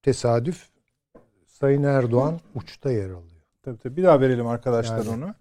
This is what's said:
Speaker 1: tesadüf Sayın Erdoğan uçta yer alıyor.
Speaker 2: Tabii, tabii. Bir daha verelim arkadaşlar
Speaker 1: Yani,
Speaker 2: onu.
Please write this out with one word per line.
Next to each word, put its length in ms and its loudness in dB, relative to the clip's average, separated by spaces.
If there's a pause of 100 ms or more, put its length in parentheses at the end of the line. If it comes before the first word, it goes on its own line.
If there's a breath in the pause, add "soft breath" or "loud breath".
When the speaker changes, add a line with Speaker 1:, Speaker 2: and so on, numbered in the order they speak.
Speaker 1:
tesadüf 680 -2 (760)
Sayın 360 0
Erdoğan 560 0 (160)
uçta 360 -8
yer 180 -4
alıyor. 320 -18 (200)
Speaker 2:
Tabii, 160 -12
tabii. 200 -10
Bir 60 -2
daha 180 6
verelim 260 2
arkadaşlar 580 -2
Speaker 1:
Yani, 40 -6
Speaker 2:
onu. 320 -8